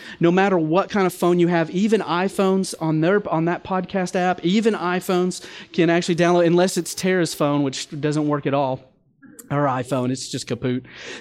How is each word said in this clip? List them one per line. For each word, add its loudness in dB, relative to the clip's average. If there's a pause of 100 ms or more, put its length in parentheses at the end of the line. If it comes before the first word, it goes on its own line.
(200)
No 4
matter 4
what 0
kind 2
of -4
phone 2
you 4
have, 0
even 2
iPhones 0
on 0
their, 2
on 0
that -2
podcast -4
app, 0
even 2
iPhones -2 (300)
can 2
actually 2
download, 4
unless 4
it's -4
Tara's 0
phone, 0
which -8
doesn't 0
work -2
at -2
all. -2 (720)
Our 0
iPhone, -2
it's -8
just -8
kaput. -4 (360)